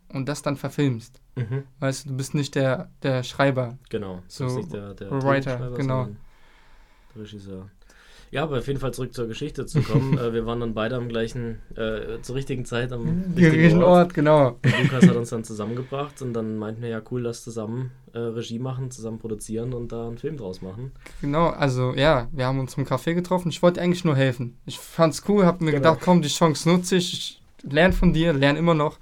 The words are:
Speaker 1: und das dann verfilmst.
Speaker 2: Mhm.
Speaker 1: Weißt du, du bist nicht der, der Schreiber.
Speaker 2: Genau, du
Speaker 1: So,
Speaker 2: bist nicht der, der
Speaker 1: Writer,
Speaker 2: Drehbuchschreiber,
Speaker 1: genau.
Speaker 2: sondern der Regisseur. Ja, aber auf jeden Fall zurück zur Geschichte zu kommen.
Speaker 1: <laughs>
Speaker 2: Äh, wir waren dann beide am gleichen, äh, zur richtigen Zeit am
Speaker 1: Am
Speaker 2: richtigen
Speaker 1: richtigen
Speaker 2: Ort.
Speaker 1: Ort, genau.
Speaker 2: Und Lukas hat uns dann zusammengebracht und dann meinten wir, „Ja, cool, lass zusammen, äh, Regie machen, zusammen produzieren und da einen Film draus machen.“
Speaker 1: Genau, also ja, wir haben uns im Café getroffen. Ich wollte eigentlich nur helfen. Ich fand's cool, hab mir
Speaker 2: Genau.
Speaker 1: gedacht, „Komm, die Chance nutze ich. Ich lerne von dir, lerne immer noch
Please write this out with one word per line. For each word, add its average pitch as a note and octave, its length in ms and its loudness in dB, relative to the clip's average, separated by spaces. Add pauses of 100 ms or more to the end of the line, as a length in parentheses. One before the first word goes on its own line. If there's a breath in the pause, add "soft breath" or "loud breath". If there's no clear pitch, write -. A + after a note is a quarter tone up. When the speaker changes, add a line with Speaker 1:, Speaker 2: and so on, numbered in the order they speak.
Speaker 1:
und C3+ 220 -6
das D3 120 -6
dann C#3+ 140 -2
verfilmst. C3 640 -4 (160)
Speaker 2:
Mhm. C3 280 -6 (180)
Speaker 1:
Weißt C3+ 240 -4
du, C#3 60 -10
du C3 40 -6
bist C3 180 -6
nicht C#3+ 220 -2
der, C3+ 340 0 (140)
der C3 200 0
Schreiber. B2+ 540 0 (120)
Speaker 2:
Genau, G2 280 -6
du F2+ 120 -14
Speaker 1:
So, - 160 -6
Speaker 2:
bist B2+ 120 -2
nicht A2 160 -8
der, G2+ 200 -10
der G2+ 180 -12
Speaker 1:
Writer, C3+ 460 0
Speaker 2:
Drehbuchschreiber, B2 180 -8
Speaker 1:
genau. C3 280 -2
Speaker 2:
sondern G#2 140 -10 (960 soft breath)
der G#2+ 100 -16
Regisseur. G2 460 -16 (600 soft breath)
Ja, C3+ 120 -4
aber D3 140 -4
auf A#2 100 -6
jeden C#3 120 -4
Fall C3 140 -4
zurück B2+ 200 -8
zur A#2+ 140 -6
Geschichte C3 380 -8
zu D3 160 0
kommen. C3 360 2
Speaker 1:
<laughs> A#2+ 80 -4
Speaker 2:
Äh, A#2 80 -2
wir A2+ 120 -2
waren A#2 140 -4
dann A#2 140 -4
beide A2 220 -2
am A#2+ 140 -4
gleichen, A2+ 520 -6 (140)
äh, A2 460 -6
zur B2 140 -8
richtigen C3+ 300 -6
Zeit B2 260 -4
am A#2+ 160 -6
Speaker 1:
Am F3 260 -2
Speaker 2:
richtigen D#3+ 300 6
Speaker 1:
richtigen E3+ 200 8
Speaker 2:
Ort. F3 40 6
Speaker 1:
Ort, F3 260 8
genau. D3 500 4
Speaker 2:
Und B2+ 140 4
Lukas B2+ 300 4
hat A#2+ 80 4
uns A#2 140 -2
dann A2+ 140 -6
zusammengebracht B2+ 800 -8
und B2 120 -6
dann A2 240 -4
meinten A2 240 -6
wir, A#2+ 80 -6
„Ja, A2+ 120 -6 (100)
cool, B2 100 -2
lass A#2 220 -6
zusammen, A#2 480 -6 (220)
äh, A#2 60 -8
Regie A#2 400 -6
machen, B2+ 320 -6
zusammen A2+ 280 -10
produzieren A2+ 540 -6
und A#2+ 180 -8
da A#2 160 -6
einen A#2+ 100 -10
Film D3+ 200 -8
draus F#2 240 -10
machen.“ A2 300 -12 (300 loud breath)
Speaker 1:
Genau, D3+ 280 2
also B2+ 460 0
ja, C3+ 360 4
wir C3 160 -2
haben C3+ 120 0
uns C3 180 -6
im C#3 80 -2
Café D3 280 -2
getroffen. F3 360 -2
Ich - 120 -6
wollte F3 180 4
eigentlich F3 240 0
nur D3+ 120 4
helfen. B2+ 500 0
Ich - 140 -12
fand's - 480 0
cool, G3+ 180 6
hab F3 160 4
mir D#3 100 2
Speaker 2:
Genau. D3 200 6
Speaker 1:
gedacht, D3+ 120 2
„Komm, F3+ 180 6
die D3 80 0
Chance D#3 400 2
nutze F3+ 260 2
ich. F3 180 0
Ich - 280 -10 (220)
lerne D#3+ 300 4
von F3 180 4
dir, D#3+ 220 4
lerne C#3+ 260 2
immer E3+ 140 4
noch D3+ 280 0